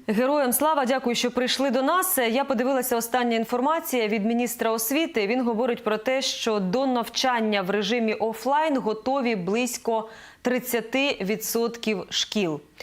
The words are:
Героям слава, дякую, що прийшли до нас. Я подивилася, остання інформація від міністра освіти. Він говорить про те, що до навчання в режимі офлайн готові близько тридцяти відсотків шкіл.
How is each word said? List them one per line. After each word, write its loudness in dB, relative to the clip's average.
Героям 2
слава, 2
дякую, 0
що 0
прийшли 0
до 2
нас. 2
Я 2
подивилася, 0
остання 0
інформація 0
від 0
міністра 0
освіти. 0
Він 0
говорить 0
про 0
те, 0
що -2
до 0
навчання 0
в -2
режимі 0
офлайн 0
готові 0
близько -2
тридцяти 0
відсотків -2
шкіл. -2